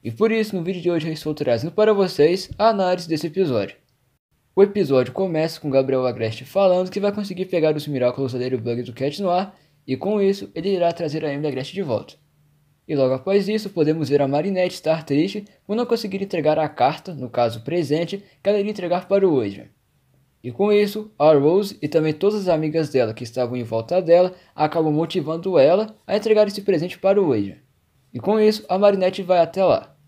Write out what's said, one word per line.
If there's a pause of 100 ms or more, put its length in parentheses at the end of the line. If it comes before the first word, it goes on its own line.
E
por
isso,
no
vídeo
de
hoje
eu
estou
trazendo
para
vocês
a
análise
desse
episódio. (800)
O
episódio
começa
com
Gabriel
Agreste
falando
que
vai
conseguir
pegar
os
Miraculous
da
Ladybug
do
Cat
Noir, (340)
e
com
isso
ele
irá
trazer
a
Emily
Agreste
de
volta. (720)
E
logo
após
isso,
podemos
ver
a
Marinette
estar
triste (200)
por
não
conseguir
entregar
a
carta,
no
caso
o
presente, (220)
que
ela
iria
entregar
para
o
Adrian. (760)
E
com
isso,
a
Rose
e
também
todas
as
amigas
dela
que
estavam
em
volta
dela (220)
acabam
motivando
ela (100)
a
entregar
esse
presente
para
o
Adrian. (540)
E
com
isso,
a
Marinette
vai
até
lá. (120)